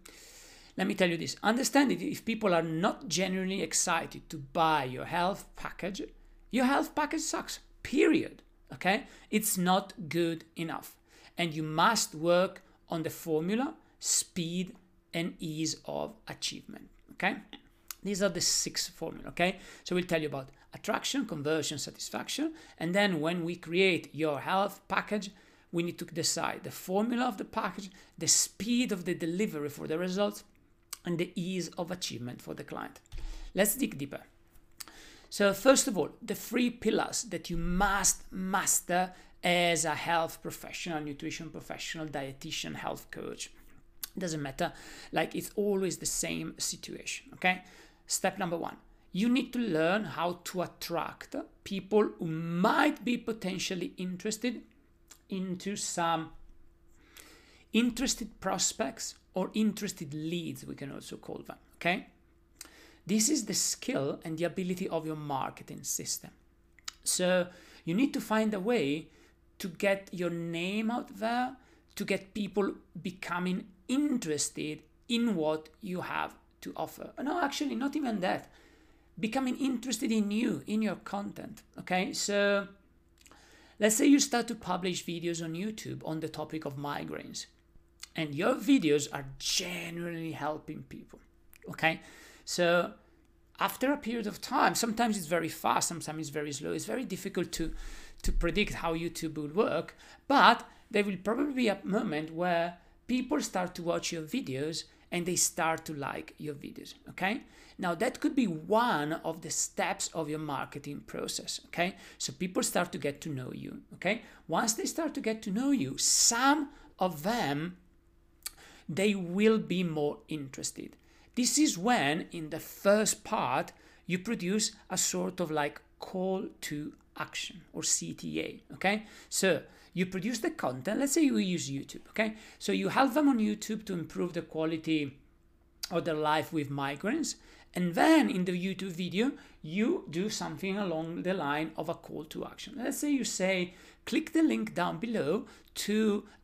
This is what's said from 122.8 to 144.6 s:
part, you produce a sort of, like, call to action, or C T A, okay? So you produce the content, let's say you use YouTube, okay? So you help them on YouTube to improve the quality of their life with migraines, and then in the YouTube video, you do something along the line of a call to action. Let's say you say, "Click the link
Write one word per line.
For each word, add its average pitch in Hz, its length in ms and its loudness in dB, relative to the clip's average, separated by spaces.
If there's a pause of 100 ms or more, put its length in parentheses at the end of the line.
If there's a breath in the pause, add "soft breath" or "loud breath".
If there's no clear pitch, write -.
part, 160 480 0 (340 loud breath)
you 180 140 0
produce 190 520 0 (180 loud breath)
a 185 80 -2
sort 185 420 0
of, 165 120 0
like, 147 300 0 (180)
call 190 480 -2 (140)
to 151 320 -6 (240)
action, - 440 -8 (120)
or 80 100 -8
C - 300 0
T 78 280 -6
A, - 200 -8 (120)
okay? 208 320 0 (240 loud breath)
So 175 320 2 (320 loud breath)
you 185 140 2
produce 190 320 -4
the 349 100 0
content, 139 500 -2
let's 277 140 2
say 339 80 6
you 254 160 6
use 175 320 2
YouTube, - 400 -8
okay? 220 260 0 (240 loud breath)
So - 120 -2
you 190 180 2
help 247 240 6
them 285 160 6
on 254 80 4
YouTube 214 480 0
to 196 80 -4
improve 175 400 -4
the 170 80 -4
quality 160 760 -2 (720)
of 170 140 0
their 165 100 0
life 151 360 4
with 147 200 -2
migraines, 143 640 -2 (400 loud breath)
and 180 180 2
then 277 360 6
in 180 160 0
the 185 60 -2
YouTube 185 400 -4
video, 180 400 0 (300 loud breath)
you 214 480 0
do 180 200 -2
something 185 480 -4
along 170 440 -4
the 180 120 0
line 156 440 -2
of 160 120 -6
a 165 40 -2
call - 320 -10
to - 200 -8
action. - 320 -12
Let's 254 220 -4
say 294 120 0
you 262 120 2
say, 185 520 0 (300 loud breath)
"Click 320 280 0
the 320 100 6
link 226 300 2